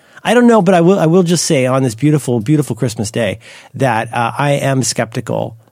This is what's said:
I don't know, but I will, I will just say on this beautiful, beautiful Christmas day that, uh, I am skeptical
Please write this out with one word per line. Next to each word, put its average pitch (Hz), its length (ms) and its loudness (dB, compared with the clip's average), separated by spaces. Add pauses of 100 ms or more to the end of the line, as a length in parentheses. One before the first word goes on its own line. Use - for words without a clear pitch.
(240)
I 190 100 0
don't 240 140 4
know, 220 140 6
but 185 140 2
I 170 60 4
will, 180 180 4
I 160 60 2
will 175 180 4
just 165 220 0
say 135 200 0
on 131 180 0
this 117 120 -2
beautiful, 139 440 0
beautiful 139 360 -2
Christmas 113 360 -4
day 107 280 -4 (360)
that, 113 380 -2
uh, 117 240 -2
I 143 160 0
am 135 300 -2
skeptical 110 720 -6 (140)